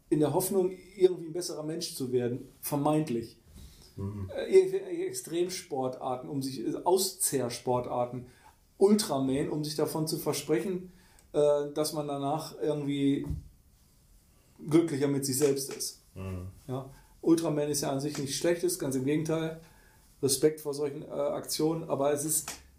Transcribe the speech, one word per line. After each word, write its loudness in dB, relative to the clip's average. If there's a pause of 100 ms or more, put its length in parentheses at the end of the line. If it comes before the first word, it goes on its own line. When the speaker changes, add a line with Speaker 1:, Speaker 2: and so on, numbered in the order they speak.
(100)
Speaker 1:
in 4
der 4
Hoffnung, 2 (260)
irgendwie 4
ein -10
besserer -6
Mensch -6
zu -4
werden, 0 (140)
vermeintlich. 0 (580)
Speaker 2:
Mhm. -6
Speaker 1:
Äh, 0
irgendwelche 4
Extremsportarten, -4
um -4
sich, -6
äh, -2 (100)
Auszehrsportarten, 0 (500)
Ultraman, 4
um -2
sich -6
davon 0
zu -2
versprechen, -2 (400)
äh, 4
dass 0
man -4
danach -2
irgendwie 2 (1400)
glücklicher 4
mit 0
sich -2
selbst 2
ist. -10 (120)
Speaker 2:
Mhm. -8 (200)
Speaker 1:
Ja? -8 (320)
Ultraman 4
ist 0
ja -2
an -2
sich -4
nichts -4
Schlechtes, 0
ganz -2
im 0
Gegenteil. 0 (600)
Respekt 4
vor -4
solchen, -4
äh, -12
Aktionen, -2
aber 0
es 0
ist, -2 (280)